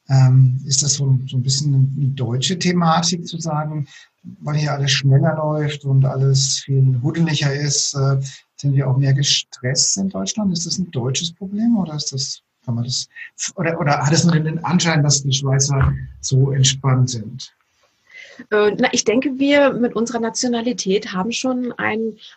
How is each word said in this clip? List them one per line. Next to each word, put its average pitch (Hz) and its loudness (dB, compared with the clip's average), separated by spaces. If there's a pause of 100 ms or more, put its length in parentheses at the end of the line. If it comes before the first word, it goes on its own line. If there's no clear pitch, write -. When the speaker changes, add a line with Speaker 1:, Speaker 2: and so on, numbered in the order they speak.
Speaker 1:
Ähm, 131 6
ist 143 0
das 143 0
so, 135 2 (100)
so 127 -4
ein 120 0
bisschen 135 2
eine 135 0
deutsche 131 -2
Thematik 170 0
zu 165 -10
sagen, 156 -4 (540)
weil 147 -4
hier 147 0
alles 139 -2
schneller 151 4
läuft 151 -2
und 135 4
alles 135 0
viel 131 2
huddeliger 147 0
ist, 143 -4
äh, 135 0 (380)
sind 139 -2
wir 135 2
auch 131 2
mehr 135 2
gestresst - -2
in 196 -2
Deutschland? 190 -2
Ist 170 -4
das - -4
ein 180 -6
deutsches 135 -4
Problem 208 0
oder 160 -2
ist 147 -6
das, - -8 (220)
kann 113 -4
man 120 -2
das, 127 -6 (480)
oder, 165 -2
oder 143 0
hat 147 2
es 170 4
nur 165 4
den 156 -2
Anschein, 165 2
dass 143 2
die 135 0
Schweizer 135 0 (260)
so 135 2
entspannt 127 2
sind? - -10 (1000)
Speaker 2:
Äh, 208 4
na, 247 2
ich 240 -2
denke, 262 0
wir 277 4
mit 233 0
unserer 233 0
Nationalität 226 -2
haben 190 -2
schon 247 -2
ein, 214 -4 (200)